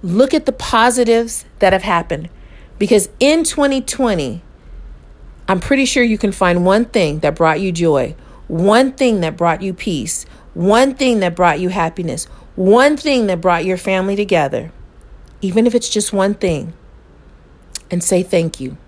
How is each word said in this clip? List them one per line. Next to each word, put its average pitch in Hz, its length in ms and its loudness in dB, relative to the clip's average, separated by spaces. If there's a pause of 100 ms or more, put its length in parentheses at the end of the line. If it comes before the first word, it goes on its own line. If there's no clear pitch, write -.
Look 214 320 2
at 302 100 0
the 254 80 -2
positives 233 920 0 (160)
that 190 120 4
have 196 100 0
happened. 170 460 -4 (480)
Because 208 320 2 (120)
in 311 240 2
twenty 277 360 0
twenty, 170 600 -4 (1040)
I'm 185 140 0
pretty 277 240 0
sure 247 180 0
you 226 160 0
can 202 140 0
find 180 340 0
one 214 200 2
thing 156 340 -2
that 151 160 -2
brought 160 240 2
you 190 100 -2
joy, 165 460 0 (320)
one 214 460 2
thing 233 260 0
that 165 160 -4
brought 170 260 0
you 190 100 -6
peace, 165 540 -6 (280)
one 233 420 2
thing 240 240 0
that 175 160 -2
brought 170 240 2
you 180 80 -2
happiness, 165 560 -4 (320)
one 240 400 4
thing 254 320 0
that 180 120 -2
brought 175 240 0
your 185 120 -2
family 190 400 -2
together, 165 560 -2 (680)
even 208 280 0
if 226 80 -2
it's 226 120 -2
just - 240 -4
one 202 220 0
thing, 165 380 -4 (1200)
and 175 100 -2
say 180 220 2
thank 170 340 -2
you. 135 180 -12 (120)